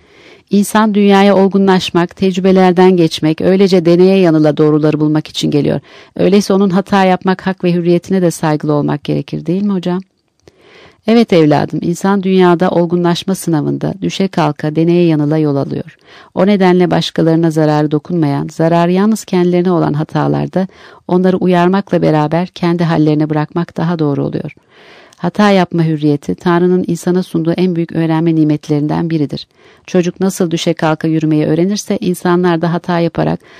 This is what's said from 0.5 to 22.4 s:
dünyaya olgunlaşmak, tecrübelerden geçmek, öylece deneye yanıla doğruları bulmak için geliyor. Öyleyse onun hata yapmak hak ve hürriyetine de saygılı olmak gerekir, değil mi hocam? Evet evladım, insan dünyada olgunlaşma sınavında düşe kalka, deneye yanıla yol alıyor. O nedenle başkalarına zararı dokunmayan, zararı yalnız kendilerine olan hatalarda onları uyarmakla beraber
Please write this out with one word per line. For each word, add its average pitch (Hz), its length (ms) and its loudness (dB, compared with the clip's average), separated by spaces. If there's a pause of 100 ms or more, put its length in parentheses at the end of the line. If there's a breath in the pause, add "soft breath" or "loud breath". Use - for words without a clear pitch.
dünyaya 202 420 4
olgunlaşmak, 185 800 0
tecrübelerden 185 800 2
geçmek, 160 440 0
öylece 185 440 2
deneye 180 320 4
yanıla 156 400 2
doğruları 151 420 2
bulmak 151 280 -2
için - 240 -6
geliyor. 147 280 -2 (360 loud breath)
Öyleyse 190 380 2
onun 196 160 2
hata 190 340 0
yapmak 185 440 0
hak 185 160 -6
ve 175 100 0
hürriyetine 175 480 0
de 170 100 2
saygılı 151 420 -2
olmak 147 300 -2
gerekir, 151 420 -6
değil 180 180 -4
mi 202 100 -2
hocam? 180 280 -4 (1080 loud breath)
Evet 226 260 2
evladım, 156 480 2
insan 190 420 -2
dünyada 185 480 2
olgunlaşma 175 640 -2
sınavında 147 680 -4
düşe 185 260 -4
kalka, 151 480 -2
deneye 170 300 2
yanıla 151 320 0
yol 147 180 0
alıyor. 139 420 -6 (360 loud breath)
O 185 140 2
nedenle 180 440 2
başkalarına 165 600 0
zararı 151 400 0
dokunmayan, 156 560 -2
zararı 170 440 0
yalnız 202 340 0
kendilerine 180 460 0
olan 156 220 0
hatalarda 147 720 -2 (400 loud breath)
onları 185 300 0
uyarmakla 180 640 0
beraber 160 460 0